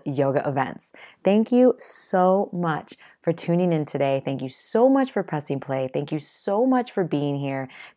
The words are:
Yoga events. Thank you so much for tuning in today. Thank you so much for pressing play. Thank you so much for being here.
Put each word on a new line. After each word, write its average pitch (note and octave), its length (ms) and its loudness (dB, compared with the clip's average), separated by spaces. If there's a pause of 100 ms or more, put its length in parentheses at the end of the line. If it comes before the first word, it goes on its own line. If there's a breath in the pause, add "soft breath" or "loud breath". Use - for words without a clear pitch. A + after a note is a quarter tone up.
Yoga C3+ 420 0
events. C3 460 -4 (300 loud breath)
Thank G#3+ 300 2
you B3 260 6
so F#3+ 760 0
much E3 420 -4 (280 soft breath)
for E3+ 100 0
tuning E3+ 400 0
in D3+ 140 0
today. C3+ 380 0
Thank C3+ 180 -4
you C3 80 -8
so - 400 2
much C4+ 200 2
for G3+ 120 -2
pressing C#3+ 360 -4
play. C3 340 -4
Thank C#3+ 200 -4
you D#3 60 -2
so G3+ 480 -2
much B3+ 260 0
for G3+ 100 0
being C#3+ 380 -2
here. C3+ 280 -4 (280 loud breath)